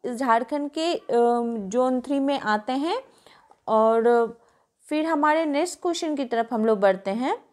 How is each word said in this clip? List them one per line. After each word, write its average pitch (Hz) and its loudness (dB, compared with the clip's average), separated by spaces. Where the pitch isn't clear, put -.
झारखंड 247 -2
के, 320 -2
अम, 240 0
जोन 247 0
थ्री 277 -2
में 277 0
आते 214 -2
हैं। 339 -2
और 226 2
फिर 302 -2
हमारे 311 2
नेक्स्ट 302 -2
क्वेश्चन 339 -4
की 277 -4
तरफ 233 -2
हम 220 0
लोग 220 2
बढ़ते 196 2
हैं 262 -4